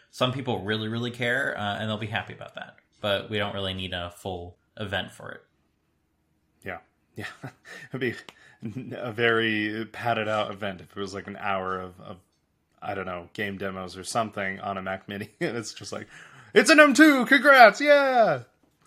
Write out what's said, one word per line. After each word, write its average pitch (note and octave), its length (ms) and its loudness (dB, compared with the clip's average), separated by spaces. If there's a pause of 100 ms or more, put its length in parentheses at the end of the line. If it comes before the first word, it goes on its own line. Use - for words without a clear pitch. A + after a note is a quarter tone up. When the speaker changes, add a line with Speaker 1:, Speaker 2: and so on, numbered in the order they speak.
(120)
Speaker 1:
Some B2+ 200 -2
people B2+ 300 -6
really, A2 240 -4
really A#2 240 -6
care, B2 480 -4
uh, G2+ 200 -6
and A2 100 -6
they'll G#2+ 100 -4
be A2 80 -8
happy G2+ 280 -8
about - 200 -18
that. - 220 -16 (240)
But G2+ 280 -4
we G#2+ 80 -6
don't G2+ 160 -4
really G2 220 -6
need F#2+ 180 -10
a F2 240 -8
full F2+ 400 -12 (220)
event F#2+ 340 -8
for - 200 -16
it. - 100 -20 (1200)
Speaker 2:
Yeah. F2+ 140 -10 (380)
Yeah. G#2+ 100 -10 (160)
<laughs> - 500 -20
It'd B2+ 80 -8
be A#2 140 -2 (840)
a A#2 160 -8
very A2 800 0
padded A#2 340 -2
out G#2+ 240 -2
event F#2+ 300 -8
if - 160 -20
it G2+ 40 -10
was, F#2+ 120 -8
like, G2 140 -10
an G2+ 100 -12
hour F#2+ 440 -4
of, F2+ 200 -14
of, G2 160 -16 (640)
I G2+ 140 -8
don't F#2+ 100 -6
know, F2 300 -10
game G2+ 240 -6
demos F#2+ 400 -8
or F#2 60 -14
something G2+ 560 -4
on G2 180 -6
a F#2 40 -8
Mac F#2+ 260 -8
Mini. G2+ 260 -10
<laughs> - 60 -20
And C3 160 -4
it's A2 180 -10
just - 180 -16
like, - 160 -12 (440)
"It's A#3+ 180 6
an D#4 100 8
M D4 140 8
two! C#4+ 320 8
Congrats! C4+ 540 8
Yeah!" C4 640 4 (440)